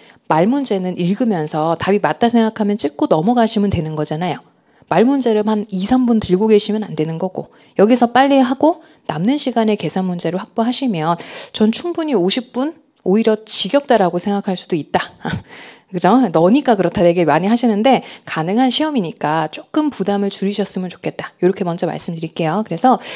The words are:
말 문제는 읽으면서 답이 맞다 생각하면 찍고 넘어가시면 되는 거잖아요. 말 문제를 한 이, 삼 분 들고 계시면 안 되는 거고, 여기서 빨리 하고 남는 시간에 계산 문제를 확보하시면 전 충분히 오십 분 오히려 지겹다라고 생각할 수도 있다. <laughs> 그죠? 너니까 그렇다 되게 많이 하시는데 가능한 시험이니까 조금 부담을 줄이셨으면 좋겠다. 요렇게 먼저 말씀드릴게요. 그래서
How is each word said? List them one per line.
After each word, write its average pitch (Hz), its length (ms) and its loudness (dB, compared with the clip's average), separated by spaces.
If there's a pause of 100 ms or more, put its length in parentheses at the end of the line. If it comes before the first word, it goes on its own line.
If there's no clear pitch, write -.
(300)
말 170 180 4
문제는 214 500 -2
읽으면서 170 840 0
답이 196 200 0
맞다 175 300 0
생각하면 220 480 0
찍고 - 300 -2
넘어가시면 202 640 2
되는 160 260 -4
거잖아요. 151 420 -4 (500)
말 170 160 4
문제를 240 420 2
한 214 240 0
이, 190 160 -4
삼 254 200 2
분 233 160 2
들고 185 260 0
계시면 214 380 2
안 156 100 -12
되는 160 220 -4
거고, 185 320 -6 (280)
여기서 240 360 4
빨리 269 240 4
하고 269 460 2 (240)
남는 175 280 -2
시간에 233 400 0
계산 185 300 -4
문제를 175 340 -4
확보하시면 208 800 -2 (340)
전 214 220 2
충분히 330 400 -4
오십 196 400 -2
분 285 220 -4 (280)
오히려 214 400 0
지겹다라고 202 760 0
생각할 202 360 -4
수도 - 220 -6
있다. - 340 -4 (120)
<laughs> - 180 -6 (500)
그죠? 190 400 2
너니까 196 440 4
그렇다 175 280 0
되게 175 220 4
많이 156 220 2
하시는데 226 560 2 (200)
가능한 202 460 0
시험이니까 165 840 -2
조금 - 380 -4
부담을 202 400 -2
줄이셨으면 196 580 -4
좋겠다. - 460 -10 (100)
요렇게 190 220 2
먼저 170 200 -4
말씀드릴게요. 165 800 -4
그래서 233 340 2 (160)